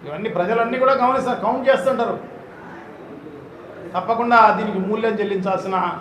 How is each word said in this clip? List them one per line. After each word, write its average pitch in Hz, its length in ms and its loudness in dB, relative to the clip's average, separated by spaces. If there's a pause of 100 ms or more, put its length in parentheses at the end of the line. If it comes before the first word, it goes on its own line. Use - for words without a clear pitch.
ఇవన్నీ 175 320 -4
ప్రజలన్నీ 226 460 2
కూడా 269 180 6
గమనిస్తారు, 247 440 2
కౌంట్ 254 220 0
చేస్తుంటారు. 247 480 2 (1800)
తప్పకుండా 233 440 4 (180)
దీనికి 208 300 -2
మూల్యం 214 320 0
చెల్లించాల్సిన 190 560 -2 (240)